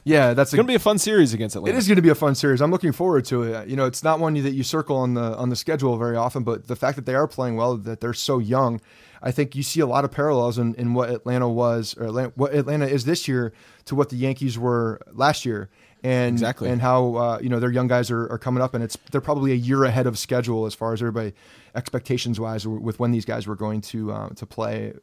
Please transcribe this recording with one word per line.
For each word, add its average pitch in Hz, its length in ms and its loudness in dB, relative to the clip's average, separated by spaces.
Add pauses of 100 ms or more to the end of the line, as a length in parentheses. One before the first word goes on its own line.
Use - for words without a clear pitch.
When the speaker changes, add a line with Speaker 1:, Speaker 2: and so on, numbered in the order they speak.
Speaker 1:
Yeah, 139 300 6
that's 135 180 4
Speaker 2:
it's 143 40 2
gonna 233 120 6
be 254 60 2
a 220 60 4
fun 214 180 2
series 175 360 4
against 107 220 -4
Atlanta. 131 200 0
Speaker 1:
It - 20 4
is 196 100 2
gonna 185 140 8
be 165 60 8
a 151 60 8
fun 143 200 2
series. 131 260 2
I'm 151 100 4
looking 175 220 0
forward 165 340 2
to 123 160 -2
it. 113 260 -6
You 135 80 -4
know, 135 100 2
it's - 160 -6
not 156 180 2
one 160 140 0
that 139 180 0
you 135 100 -2
circle 147 340 -2
on 127 180 0
the, 117 220 -2
on 123 140 -2
the 123 60 -2
schedule 135 400 0
very 117 200 -2
often, 123 280 -2
but 113 240 -4
the 120 80 -4
fact 139 200 -2
that 135 100 -10
they 127 80 -2
are 143 140 2
playing 123 280 -4
well, 120 200 0
that 107 240 -10
they're 117 140 -4
so 135 240 0
young, 117 420 2 (420)
I 131 80 -2
think 131 240 -2
you 139 80 -4
see - 180 0
a 147 60 4
lot 131 180 2
of 139 60 -4
parallels 123 480 0
in, 117 160 0
in 120 200 -2
what 123 160 0
Atlanta 123 380 -2
was, 117 480 0
or 117 100 -6
Atlan-, 123 280 -4
what 139 200 0
Atlanta 143 320 0
is 131 180 0
this 160 240 -2
year 123 240 0 (320)
to - 100 -6
what 135 160 2
the 127 60 -6
Yankees 127 420 -2
were 117 420 -2 (120)
last 135 340 0
year. 104 240 -4 (340)
And, 123 300 2
Speaker 2:
Exactly. 117 340 -2
Speaker 1:
and 123 140 0
how, 127 320 2
uh, 117 260 0
you 127 80 -4
know, 123 120 0
their 123 100 0
young 123 160 0
guys 123 240 2
are, 117 220 -2
are 117 60 -6
coming 127 220 -2
up, 131 140 0
and 117 80 -2
it's, 113 160 -8 (140)
they're 139 80 0
probably 139 320 0
a - 20 2
year 127 300 2
ahead 127 240 2
of 110 100 -4
schedule 117 480 -2
as 104 80 -8
far 113 180 -4
as 110 80 -4
everybody 113 320 -2 (440)
expectations-wise 117 880 -4
w-, 110 180 -6
with 113 160 -6
when 120 140 2
these 113 120 0
guys 113 220 -6
were 107 80 -6
going 107 280 -4
to, 110 280 -8
uh, 104 200 -8
to - 140 -14
play 110 580 -6